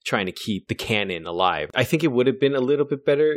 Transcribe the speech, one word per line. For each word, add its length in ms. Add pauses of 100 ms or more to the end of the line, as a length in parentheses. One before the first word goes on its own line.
trying 220
to 60
keep 360
the 60
canon 520
alive. 480
I 100
think 180
it 100
would 160
have 120
been 140
a 60
little 260
bit 180
better 320